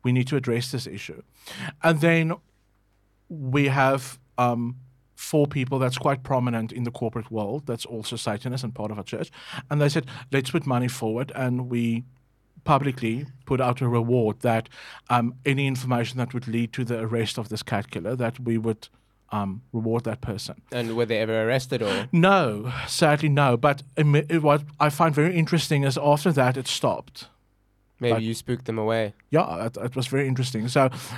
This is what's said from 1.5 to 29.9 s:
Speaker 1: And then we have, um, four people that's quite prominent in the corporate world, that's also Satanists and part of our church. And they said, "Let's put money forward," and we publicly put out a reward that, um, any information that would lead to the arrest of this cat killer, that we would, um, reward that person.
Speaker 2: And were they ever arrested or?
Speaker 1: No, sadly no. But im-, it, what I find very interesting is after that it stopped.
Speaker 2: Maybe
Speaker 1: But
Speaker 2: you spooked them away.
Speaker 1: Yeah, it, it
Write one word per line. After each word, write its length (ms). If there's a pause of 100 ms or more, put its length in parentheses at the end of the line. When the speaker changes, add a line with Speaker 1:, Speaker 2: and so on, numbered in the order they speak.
Speaker 1:
And 200
then 320 (960)
we 380
have, 500 (180)
um, 400 (380)
four 340
people 320
that's 180
quite 240
prominent 480
in 140
the 80
corporate 360
world, 380
that's 180
also 300
Satanists 480
and 100
part 200
of 60
our 60
church. 260 (400)
And 100
they 80
said, 180 (260)
"Let's 180
put 160
money 220
forward," 460
and 340
we 360 (600)
publicly 600 (200)
put 140
out 200
a 80
reward 520
that, 280 (420)
um, 240 (120)
any 200
information 520
that 160
would 120
lead 280
to 100
the 160
arrest 380
of 100
this 140
cat 280
killer, 240
that 260
we 180
would, 300 (420)
um, 320 (100)
reward 320
that 160
person. 400 (100)
Speaker 2:
And 260
were 100
they 120
ever 300
arrested 340
or? 300
Speaker 1:
No, 580 (160)
sadly 420
no. 280
But 260 (140)
im-, 200
it, 260
what 200 (160)
I 120
find 240
very 200
interesting 500
is 140
after 340
that 240
it 120
stopped. 600 (720)
Speaker 2:
Maybe 140
Speaker 1:
But 80
Speaker 2:
you 120
spooked 320
them 120
away. 360 (160)
Speaker 1:
Yeah, 360
it, 100
it 200